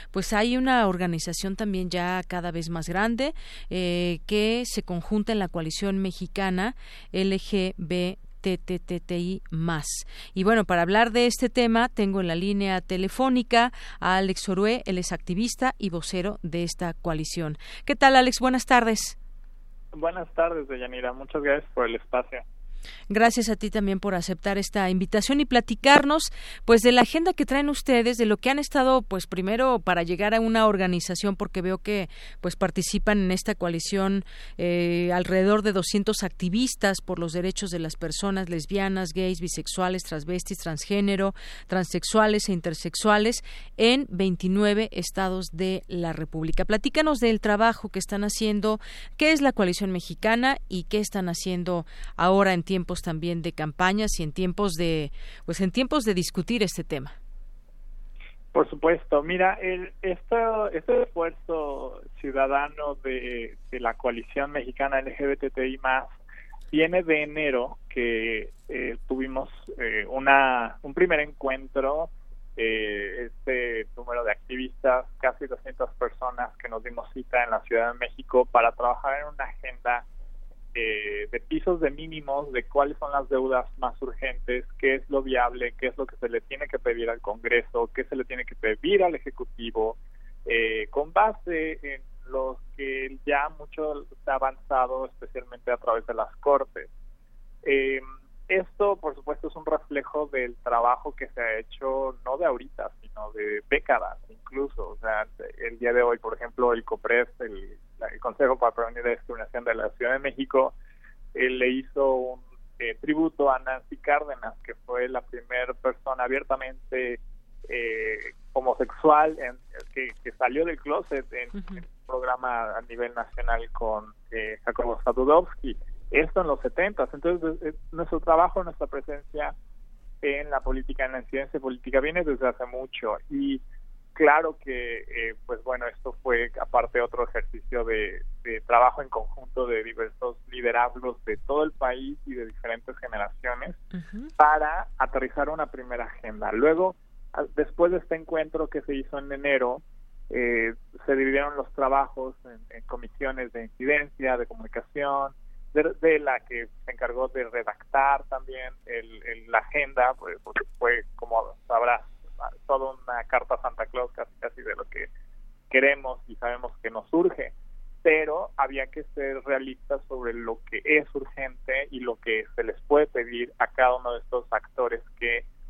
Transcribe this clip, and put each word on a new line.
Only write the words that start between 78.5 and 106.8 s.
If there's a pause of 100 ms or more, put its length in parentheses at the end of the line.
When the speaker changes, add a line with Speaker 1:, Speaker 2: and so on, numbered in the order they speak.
Speaker 2:
trabajar
en
una
agenda, (680)
eh,
de
pisos
de
mínimos,
de
cuáles
son
las
deudas (100)
más
urgentes, (140)
qué
es
lo
viable,
qué
es
lo
que
se
le
tiene
que
pedir
al
Congreso,
qué
se
le
tiene
que
pedir
al
Ejecutivo, (480)
eh,
con
base
en (300)
los (180)
que
ya
mucho (180)
se
ha
avanzado,
especialmente
a
través
de
las
Cortes. (760)
Eh, (480)
esto,
por
supuesto,
es
un
reflejo
del
trabajo
que
se
ha
hecho,
no
de
ahorita, (120)
sino
de
décadas (120)
incluso.
O
sea, (320)
el
día
de
hoy,
por
ejemplo,
el